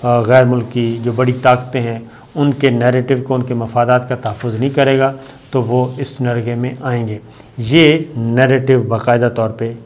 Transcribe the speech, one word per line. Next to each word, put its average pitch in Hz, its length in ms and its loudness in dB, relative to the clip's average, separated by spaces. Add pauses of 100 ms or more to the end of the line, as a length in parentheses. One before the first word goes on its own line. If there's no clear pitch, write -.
गैर 120 400 4
मुल्की 120 540 -2
जो 117 140 -2
बड़ी 127 200 0
ताकतें 127 480 0
हैं, 113 300 -8 (260)
उनके 143 340 2
narrative 123 500 0
को, 135 140 -4
उनके 127 200 -4
मफादात 120 540 0
का 123 80 -4
तहफ़्फ़ुज़ 110 420 -6
नहीं 135 120 0
करेगा, 135 440 2 (380)
तो 127 100 0
वो 127 380 -2
इस - 200 -8
नरगे 120 340 -2
में 123 300 -6
आएंगे। 113 360 -4 (380)
ये 156 580 4
narrative 127 680 2
बाकायदा 117 460 0
तौर 110 200 -2
पे 117 380 -6